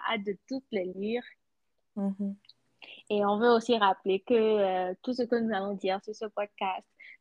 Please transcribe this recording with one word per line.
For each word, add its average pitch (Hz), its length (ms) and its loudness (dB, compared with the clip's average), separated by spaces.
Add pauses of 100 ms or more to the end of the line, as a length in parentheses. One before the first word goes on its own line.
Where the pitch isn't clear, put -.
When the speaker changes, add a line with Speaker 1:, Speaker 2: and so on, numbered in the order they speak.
(100)
Speaker 1:
hâte 220 140 -2
de 202 120 -4 (120)
toutes 262 240 -8
les 185 240 -2
lire. 220 260 -2 (720)
Speaker 2:
Mhm. 196 380 -2 (760)
Speaker 1:
Et 208 160 2
on 208 140 2
veut 240 120 6
aussi 233 280 4
rappeler 196 420 2
que, - 140 0
euh, 196 680 2
tout 254 120 -4
ce 254 80 -2
que 240 140 0
nous 226 180 0
allons 196 200 -2
dire 190 300 0
sur 214 100 -10
ce 220 120 -8
podcast, 202 600 -6 (340)